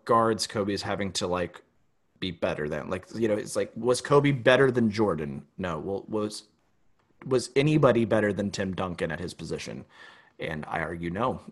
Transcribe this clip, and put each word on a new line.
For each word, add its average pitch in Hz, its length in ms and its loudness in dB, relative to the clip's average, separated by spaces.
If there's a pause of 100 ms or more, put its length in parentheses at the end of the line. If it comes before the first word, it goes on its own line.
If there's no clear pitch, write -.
guards 113 420 4
Kobe 101 260 -2
is 98 100 -4
having 98 300 -4
to, 98 140 -4
like, 87 340 -4 (580)
be 92 120 -4
better 80 380 -4
than, 76 200 -6
like, 90 240 -8
you 113 140 0
know, 107 60 0
it's - 220 -4
like, 101 200 -2
was 123 240 2
Kobe 143 320 4
better 131 400 6
than 117 180 4
Jordan? 80 560 -2 (120)
No. 87 220 -4
Well, 95 280 -6
was, 107 360 -6 (800)
was 127 300 0
anybody 139 500 4
better 107 260 2
than 101 200 -2
Tim 95 220 -4
Duncan 87 380 -4
at 76 80 -6
his 90 140 -8
position? 73 500 -10 (560)
And 76 280 -8
I - 120 -4
argue 85 300 -6
no. 98 320 -4 (100)